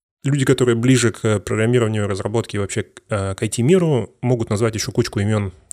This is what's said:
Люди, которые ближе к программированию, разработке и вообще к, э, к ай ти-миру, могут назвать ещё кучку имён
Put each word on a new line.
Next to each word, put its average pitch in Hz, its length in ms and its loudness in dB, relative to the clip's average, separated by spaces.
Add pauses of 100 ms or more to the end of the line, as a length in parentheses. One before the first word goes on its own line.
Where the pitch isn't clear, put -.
(240)
Люди, 139 200 0
которые 123 300 4
ближе 117 380 4
к 110 260 -2
программированию, 110 720 0
разработке 104 480 -4
и 101 40 -2
вообще 101 220 -4
к, - 260 -14
э, 98 280 -4
к - 60 -6
ай 110 60 -2
ти-миру, 143 640 0 (100)
могут 123 280 0
назвать 110 240 0
ещё - 160 -6
кучку - 300 -2
имён 104 320 0 (200)